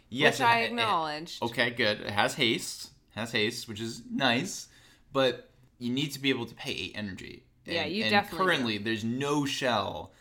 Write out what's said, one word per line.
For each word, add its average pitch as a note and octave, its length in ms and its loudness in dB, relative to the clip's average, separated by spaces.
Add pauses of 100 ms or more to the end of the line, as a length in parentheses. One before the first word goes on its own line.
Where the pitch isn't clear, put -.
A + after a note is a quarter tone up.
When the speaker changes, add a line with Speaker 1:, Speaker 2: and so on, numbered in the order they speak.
Speaker 1:
yes, C3+ 300 4
Speaker 2:
Which - 20 0
Speaker 1:
it A#3+ 80 6
Speaker 2:
I A#3 40 8
Speaker 1:
ha-, A#3 60 4
it A3+ 60 2
Speaker 2:
acknowledged. F3 800 -2
Speaker 1:
Okay, A#2+ 260 0
good. A#2 320 0
It - 80 -6
has G#2+ 240 2
haste. - 580 0 (240)
Has A2 160 -4
haste, A2+ 360 0
which G#2 120 -10
is A2+ 220 -8 (100)
nice. C3+ 560 0 (460)
But C3 360 0 (280)
you A#2+ 140 -4
need C#3 220 0
to C3+ 60 -10
be C3+ 100 2
able A#2+ 160 0
to - 100 -14
pay C3+ 160 -8
eight F2+ 240 -8
energy. G#2 480 -10 (220)
Speaker 2:
Yeah, E3 180 -4
Speaker 1:
And, D3+ 80 -4
Speaker 2:
you G#3+ 120 -2
Speaker 1:
and A3 80 2
Speaker 2:
definitely G3+ 340 2
Speaker 1:
currently, B2+ 340 2
Speaker 2:
do. G2+ 60 -6
Speaker 1:
there's A2+ 180 0
no C#3+ 420 0
shell G2+ 760 -2